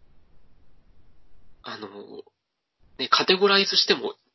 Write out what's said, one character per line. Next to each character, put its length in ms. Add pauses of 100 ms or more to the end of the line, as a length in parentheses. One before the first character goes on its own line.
(1600)
あ 160
の、 120 (1080)
ね、 120
カ 160
テ 100
ゴ 120
ラ 120
イ 60
ズ 100
し 100
て 80
も 200 (220)